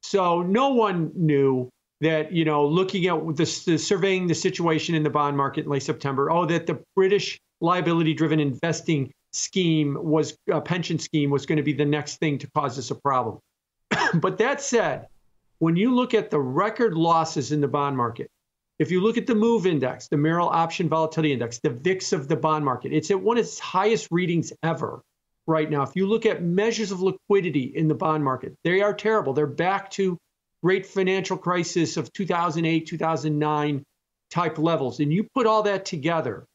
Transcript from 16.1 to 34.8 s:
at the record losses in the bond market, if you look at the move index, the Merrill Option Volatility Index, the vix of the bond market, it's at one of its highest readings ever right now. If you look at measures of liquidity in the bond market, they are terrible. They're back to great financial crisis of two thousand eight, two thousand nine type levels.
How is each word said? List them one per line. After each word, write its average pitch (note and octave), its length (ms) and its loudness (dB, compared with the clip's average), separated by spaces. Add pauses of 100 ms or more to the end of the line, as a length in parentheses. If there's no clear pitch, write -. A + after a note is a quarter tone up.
at G#3 160 0
the D3 120 0
record F#3+ 520 0
losses D#3+ 600 2
in D3+ 80 0
the C#3 80 0
bond C#3+ 260 0
market, A#2 340 -4 (500)
if D#3 120 0
you F3+ 80 2
look A3+ 180 2
at A#3 80 -2
the A#3+ 100 2
move A3 300 4
index, C3+ 440 0
the D#3 80 0
Merrill E3 320 2
Option E3 400 0
Volatility D#3+ 420 0
Index, A#2+ 280 -4
the D#3 100 0
vix D#3+ 420 -2
of D3 160 -2
the D#3+ 80 0
bond D#3 300 0
market, B2 260 -4
it's D#3 200 0
at F#3+ 100 0
one A3 160 2
of G#3+ 80 2
its - 140 -14
highest G3+ 520 0
readings E3+ 400 0 (100)
ever D3+ 400 -4 (460)
right D#3 220 2
now. C#3+ 140 0
If - 120 -6
you F#3 100 2
look A3 200 0
at F3 180 0
measures G3+ 480 0
of F#3 100 -4
liquidity F3+ 720 0
in D#3+ 120 2
the D3+ 80 2
bond D#3 280 0
market, C3 300 -2 (100)
they F#3 180 2
are G#3 120 2
terrible. G3+ 380 -2
They're D3 160 0
back E3 440 -2
to F#3+ 260 -2 (460)
great F#3+ 220 2
financial F#3+ 520 -2
crisis F3 600 -2
of - 160 -6
two G3 120 -4
thousand F3 400 -2
eight, D#3+ 220 0
two E3 100 -10
thousand D#3 400 -2
nine D3 460 0 (480)
type E3 260 -2
levels. D3+ 420 0